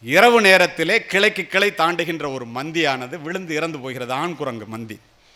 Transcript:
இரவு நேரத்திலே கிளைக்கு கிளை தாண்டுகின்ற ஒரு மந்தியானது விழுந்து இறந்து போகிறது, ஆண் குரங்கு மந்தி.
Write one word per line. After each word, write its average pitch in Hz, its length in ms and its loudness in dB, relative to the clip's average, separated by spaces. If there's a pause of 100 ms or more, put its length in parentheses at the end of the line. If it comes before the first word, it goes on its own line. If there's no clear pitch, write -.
இரவு 208 380 6
நேரத்திலே 185 680 4
கிளைக்கு 202 380 0
கிளை 196 320 0
தாண்டுகின்ற 165 580 -2
ஒரு 123 120 -8
மந்தியானது 135 720 -4
விழுந்து 165 340 -8
இறந்து 156 240 -4
போகிறது, 127 340 -10
ஆண் 156 240 -6
குரங்கு 117 300 -8
மந்தி. 110 340 -14 (360)